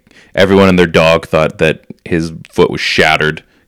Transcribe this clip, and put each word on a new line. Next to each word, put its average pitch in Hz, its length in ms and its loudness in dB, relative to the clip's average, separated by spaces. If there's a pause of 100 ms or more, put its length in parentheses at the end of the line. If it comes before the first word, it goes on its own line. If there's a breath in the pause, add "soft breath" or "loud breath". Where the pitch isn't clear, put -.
(340 soft breath)
everyone 98 340 4
and 92 100 2
their 87 80 4
dog 82 420 0
thought 78 300 -2
that 78 280 -2 (180)
his 82 280 -6 (180)
foot - 200 0
was - 100 -8
shattered, 80 640 -2 (240)